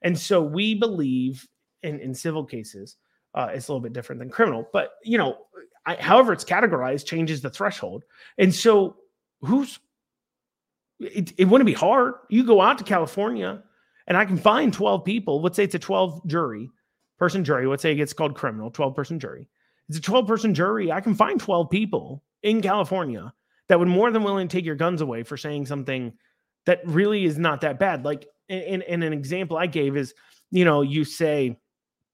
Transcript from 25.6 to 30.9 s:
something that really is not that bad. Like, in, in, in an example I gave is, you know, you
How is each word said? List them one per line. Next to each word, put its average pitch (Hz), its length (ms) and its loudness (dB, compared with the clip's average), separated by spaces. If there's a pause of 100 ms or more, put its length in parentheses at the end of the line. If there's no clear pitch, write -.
something 135 460 -6 (540)
that 175 200 2
really 196 380 2
is 151 140 0
not 156 240 0
that 143 160 -2
bad. 165 260 0
Like, 147 220 -4 (240)
in, 185 100 -6
in, 180 220 -6
in 170 200 -4
an 156 120 -2
example 160 420 -6
I 175 100 0
gave 139 300 0
is, 135 160 -4 (380)
you 180 160 4
know, 147 160 6
you 143 240 0